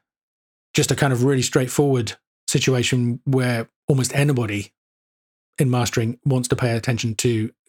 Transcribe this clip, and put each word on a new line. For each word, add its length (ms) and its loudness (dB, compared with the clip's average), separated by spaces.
just 180 2
a 40 2
kind 180 2
of 100 0
really 180 2
straightforward 720 0
situation 760 0
where 440 -2
almost 280 0
anybody 580 0
in 120 0
mastering 560 0
wants 220 0
to 80 0
pay 160 -2
attention 440 -2
to 380 -2